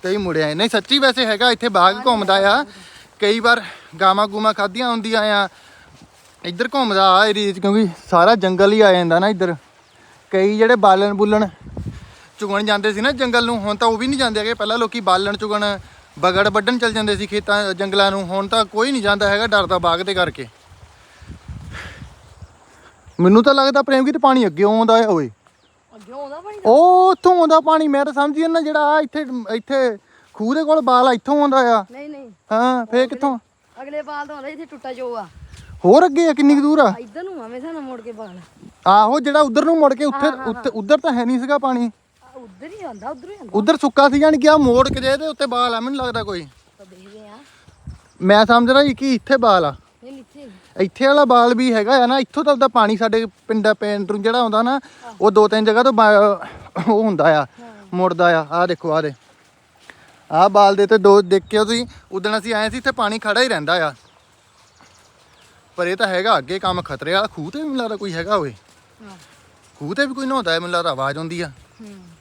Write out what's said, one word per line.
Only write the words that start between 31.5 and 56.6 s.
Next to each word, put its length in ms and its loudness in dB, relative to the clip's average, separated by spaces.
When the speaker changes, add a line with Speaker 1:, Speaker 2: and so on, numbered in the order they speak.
Speaker 1:
ਆ। 120 -2
Speaker 2:
ਨਹੀਂ, 180 -16
ਨਹੀਂ। 220 -18
Speaker 1:
ਹਾਂ, 340 0
ਫੇਰ 160 0
Speaker 2:
ਉਹ 60 -2
Speaker 1:
ਕਿੱਥੋਂ? 300 -6
Speaker 2:
ਅਗਲੇ 200 -12
ਬਾਲ 240 -12
ਤੋਂ 80 -16
ਆਉਂਦਾ 160 -14
ਜਿੱਥੇ 140 -16
ਟੁੱਟਾ 280 -16
ਜੋ 240 -12
ਆ। 100 -12
Speaker 1:
ਹੋਰ 220 8
ਅੱਗੇ 220 0
ਆ, 40 0
ਕਿੰਨੀ 220 4
ਕੁ 60 2
ਦੂਰ 180 2
ਆ? 200 4
Speaker 2:
ਇੱਧਰ 240 -16
ਨੂੰ 200 -14
ਆ 60 -16
ਮੇਰੇ 120 -14
ਹਿਸਾਬ 120 -14
ਨਾਲ 100 -12
ਮੁੜ 180 -14
ਕੇ 120 -16
ਬਾਲ। 280 -16
Speaker 1:
ਆਹੋ, 340 4
ਜਿਹੜਾ 200 0
ਉੱਧਰ 240 2
ਨੂੰ 140 2
ਮੁੜ 160 4
ਕੇ 100 -4
ਉੱਥੇ, 220 -2
Speaker 2:
ਹਾਂ, 100 -2
ਹਾਂ, 100 -10
Speaker 1:
ਉੱਥੇ 220 -6
Speaker 2:
ਹਾਂ। 40 -4
Speaker 1:
ਉੱਧਰ 260 0
ਤਾਂ 140 -2
ਹੈ 120 -2
ਨਹੀਂ 160 -2
ਸੀਗਾ 180 -2
ਪਾਣੀ। 280 -2
Speaker 2:
ਆ, 400 -16
ਉੱਧਰ 300 -20
ਹੀ 180 -18
ਆਉਂਦਾ, 260 -14
ਉੱਧਰ 200 -16
ਹੀ 40 -18
ਆਉਂਦਾ। 200 -20
Speaker 1:
ਉੱਧਰ 220 2
ਸੁੱਕਾ 320 2
ਸੀ, 100 2
ਜਾਣੀ 200 4
ਕਿ 100 4
ਆ 80 6
ਮੋੜ 320 2
ਕੇ 120 -4
ਜੇ 160 -2
ਤੇ 100 -8
ਉੱਤੇ 200 -6
ਬਾਲ 280 -2
ਆ, 60 -6
ਮੈਨੂੰ 180 -6
ਲੱਗਦਾ 240 -6
ਕੋਈ। 240 -10
Speaker 2:
ਤਾਂ 80 -20
ਦੇਖਦੇ 420 -20
ਆ। 100 -20
Speaker 1:
ਮੈਂ 240 4
ਸਮਝ 240 4
ਰਿਹਾ 140 4
ਸੀ 100 0
ਕਿ 200 -2
ਇੱਥੇ 220 -2
ਬਾਲ 280 2
ਆ। 120 -6
Speaker 2:
ਨਹੀਂ, 140 -20
ਇੱਥੇ 260 -20
ਹੀ। 400 -8
Speaker 1:
ਇੱਥੇ 220 -4
ਵਾਲਾ 180 4
ਬਾਲ 300 4
ਵੀ 180 0
ਹੈਗਾ 300 2
ਆ 40 2
ਨਾ, 120 0
ਇੱਥੋਂ 260 -4
ਤਾਂ 80 2
ਉਹਦਾ 160 0
ਪਾਣੀ 280 0
ਸਾਡੇ 300 -2
ਪਿੰਡ, 420 -4
ਪਿੰਡ 440 -2
ਨੂੰ 100 -6
ਜਿਹੜਾ 180 -2
ਆਉਂਦਾ 220 -2
ਨਾ, 180 -2
ਉਹ 100 4
ਦੋ 180 4
ਤਿੰਨ 160 0
ਜਗ੍ਹਾ 180 2
ਤੋਂ 100 2
ਬਾ-, 480 4